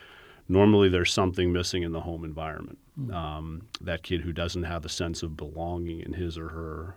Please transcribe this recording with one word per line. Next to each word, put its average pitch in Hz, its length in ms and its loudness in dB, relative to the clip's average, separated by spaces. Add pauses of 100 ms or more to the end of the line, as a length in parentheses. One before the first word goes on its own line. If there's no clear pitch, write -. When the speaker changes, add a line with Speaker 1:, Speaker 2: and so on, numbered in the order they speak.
(480)
Speaker 1:
Normally, 101 400 8
there's 87 240 4
something 92 400 4
missing 87 320 0
in 82 80 -4
the 82 80 -4
home 82 240 -6
environment. 78 520 -8 (200)
Speaker 2:
Hmm. 123 180 -6
Speaker 1:
Um, 80 480 -6 (180)
that 85 220 -4
kid 87 200 0
who 87 100 -4
doesn't 87 320 -2
have 85 200 -6
a 78 40 -10
sense 85 340 -4
of 80 140 -6
belonging 82 640 -6
in - 120 -8
his 82 240 -4
or 80 120 -8
her 80 480 -8